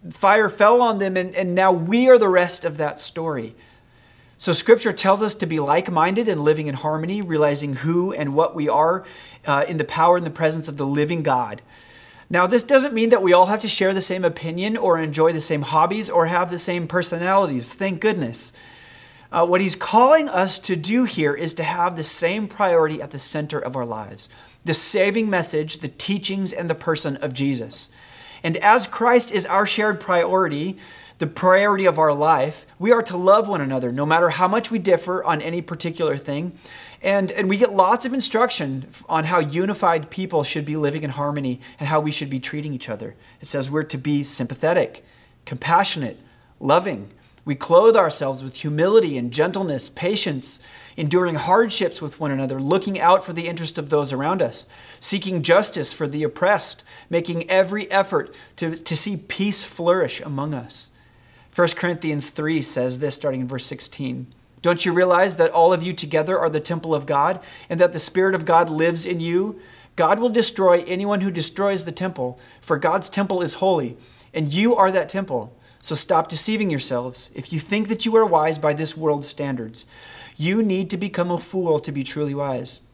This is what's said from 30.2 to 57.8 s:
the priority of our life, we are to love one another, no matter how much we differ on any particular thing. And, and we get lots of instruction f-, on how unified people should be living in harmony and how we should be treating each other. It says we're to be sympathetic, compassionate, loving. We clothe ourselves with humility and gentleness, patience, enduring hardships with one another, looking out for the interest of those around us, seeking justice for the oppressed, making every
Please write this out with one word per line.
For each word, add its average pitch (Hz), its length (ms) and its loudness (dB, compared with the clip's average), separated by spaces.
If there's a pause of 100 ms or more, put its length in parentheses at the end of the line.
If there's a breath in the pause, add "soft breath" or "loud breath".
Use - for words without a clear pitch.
the 160 80 -4
priority 190 600 4
of 160 120 4
our 156 160 4
life, 147 540 0 (100)
we 208 140 2
are 233 100 6
to 185 160 -6
love 202 320 6
one 180 120 -2
another, 131 300 -2
no 139 140 -2
matter 165 240 4
how 170 180 0
much 214 220 0
we 226 80 -2
differ 180 460 0
on 156 180 0
any 170 180 -6
particular 165 560 -4
thing. 147 420 -8 (440 loud breath)
And, 196 300 0
and 196 180 -2
we 202 80 2
get 220 160 2
lots 196 320 4
of 247 80 -4
instruction 196 760 -2
f-, - 200 -16
on 160 140 2
how 165 160 2
unified 165 720 0
people 180 320 -2
should 147 220 -4
be 151 100 -6
living 151 260 -2
in 147 80 -6
harmony 143 500 -4 (200 loud breath)
and 143 100 -4
how 156 100 4
we 151 120 -2
should 147 180 -6
be 131 100 -4
treating 147 360 -8
each 123 140 -12
other. 110 260 -10 (260 soft breath)
It 143 60 -10
says 135 240 -4
we're 151 120 0
to 151 140 -8
be 143 260 -2
sympathetic, - 800 -2 (420 soft breath)
compassionate, 156 760 -2 (400 soft breath)
loving. 139 500 0 (340 soft breath)
We 147 120 -4
clothe 202 400 6
ourselves 139 480 0
with 135 140 -12
humility 160 600 2
and 123 140 -6
gentleness, 165 580 -2
patience, 170 680 -4 (380 loud breath)
enduring 170 380 0
hardships 190 680 0
with 147 180 -12
one 147 120 -4
another, 135 280 -4
looking 185 400 -2
out 185 240 6
for 180 80 -12
the 170 160 -6
interest 165 300 -6
of 147 120 -8
those 143 220 0
around 151 300 -2
us, - 240 -4 (340 loud breath)
seeking 185 440 -2
justice 170 500 2
for 147 160 -6
the 151 140 -4
oppressed, 180 600 -2 (260 loud breath)
making 170 400 -4
every 190 400 0